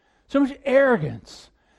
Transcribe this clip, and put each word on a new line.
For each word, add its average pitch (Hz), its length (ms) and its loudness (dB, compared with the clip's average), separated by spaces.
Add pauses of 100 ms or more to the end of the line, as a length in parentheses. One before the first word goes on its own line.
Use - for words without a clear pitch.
(280)
so 277 140 0
much 277 140 -2 (100)
arrogance, 240 840 -2 (300)